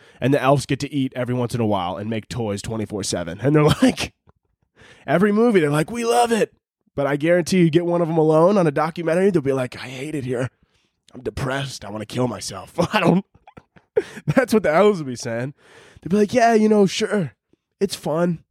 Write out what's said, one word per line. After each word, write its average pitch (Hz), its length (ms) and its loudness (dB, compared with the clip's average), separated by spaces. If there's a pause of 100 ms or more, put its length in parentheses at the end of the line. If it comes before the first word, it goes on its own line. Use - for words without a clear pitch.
(200)
and 135 140 2
the 131 80 0
elves 135 240 2
get 139 140 -4
to 143 120 -8
eat 135 220 -4
every 123 200 -6
once 123 200 -4
in 120 60 -4
a 113 60 0
while 92 300 -2
and 104 140 -8
make 113 180 -8
toys 104 320 -6
twenty-four 107 440 -8
seven. 87 360 -6
And 143 140 0
they're 147 80 4
<laughs> 151 200 2
like, - 320 0 (920)
every 185 260 2
movie, 214 280 4
they're 147 100 2
like, 151 200 -2
"We 233 140 -8
love 233 280 2
it." 208 200 0 (440)
But 143 100 -2
I 143 100 0
guarantee 170 440 2
you 170 100 6
get 170 160 2
one 175 140 0
of 170 80 0
them 160 100 0
alone 160 400 4
on 170 80 2
a 147 60 2
documentary, 165 580 0
they'll 170 120 2
be 135 100 -2
like, 131 240 -4
"I 123 120 -14
hate 135 280 -10
it 127 80 -6
here. 123 260 -4 (640)
I'm 127 80 -18
depressed. 131 640 -8
I 98 60 -14
wanna 107 140 -10
kill 123 220 -4
myself." 95 520 -12
<laughs> 170 160 -2
I 214 40 0
don't, 170 260 2 (1000)
that's 247 260 0
what 214 120 2
the 151 100 0
elves 202 240 4
will 147 80 -8
be 123 100 -8
saying. 120 380 -8 (480)
They'll 156 80 -14
be 196 60 2
like, 208 180 0
"Yeah, 233 200 4
you 214 140 4
know, 208 180 6
sure. 196 480 -4 (460)
It's 196 140 -2
fun 170 560 -2